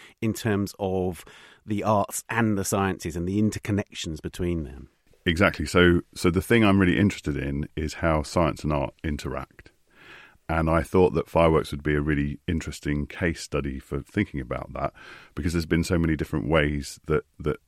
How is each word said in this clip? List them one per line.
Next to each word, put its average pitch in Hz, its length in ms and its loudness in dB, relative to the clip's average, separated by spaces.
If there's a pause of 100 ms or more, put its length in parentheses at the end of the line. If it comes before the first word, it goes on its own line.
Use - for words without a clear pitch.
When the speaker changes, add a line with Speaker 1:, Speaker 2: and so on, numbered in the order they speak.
(220)
Speaker 1:
in 113 120 -2
terms 101 460 -2
of 92 460 -2 (400)
the 101 180 -4
arts 101 460 0
and 113 280 0
the 98 60 -2
sciences 92 540 -2
and 87 100 -4
the 98 140 0
interconnections 101 800 -2
between 87 420 -4
them. 65 240 -14 (380)
Speaker 2:
Exactly. 82 400 2
So, 87 380 6 (120)
so - 140 0
the 87 120 2
thing 117 220 4
I'm 98 160 6
really 87 180 4
interested 90 380 0
in 69 400 -4
is 76 200 -6
how 78 280 0
science - 400 -2
and 76 80 -2
art 69 220 -2 (100)
interact. 67 680 -8 (760)
And 80 220 0
I 82 120 4
thought 90 340 4
that 78 120 -2
fireworks 82 440 2
would 71 120 -8
be 76 120 0
a 73 40 2
really 73 480 -2
interesting 76 580 -4
case 85 360 -4
study 69 380 -6
for 71 200 -8
thinking - 400 -4
about 64 320 -8
that, - 220 -6 (420)
because 80 160 -2
there's 82 140 -2
been 82 180 2
so 87 140 0
many 82 180 2
different 73 320 -4
ways 73 600 0
that, 78 180 0 (120)
that, 76 200 -4 (100)